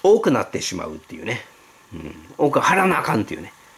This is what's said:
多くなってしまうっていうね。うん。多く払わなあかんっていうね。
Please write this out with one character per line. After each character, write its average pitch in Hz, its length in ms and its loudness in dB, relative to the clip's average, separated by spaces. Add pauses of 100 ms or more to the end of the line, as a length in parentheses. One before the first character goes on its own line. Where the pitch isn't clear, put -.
多 208 180 6
く - 120 2
な 107 140 2
っ - 40 -10
て - 100 -6
し - 160 -6
ま 82 100 -8
う 78 100 -10
っ - 20 -14
て - 180 -18
い - 60 -16
う - 40 -14
ね。 123 200 -8 (480)
う 92 40 -14
ん。 78 180 -14 (240)
多 143 100 2
く - 100 2
払 185 200 2
わ 185 80 4
な 170 140 2
あ - 20 -6
か - 120 0
ん 110 60 2
っ 101 40 -4
て 80 100 -8
い - 20 -8
う - 60 -12
ね。 - 100 -18 (240)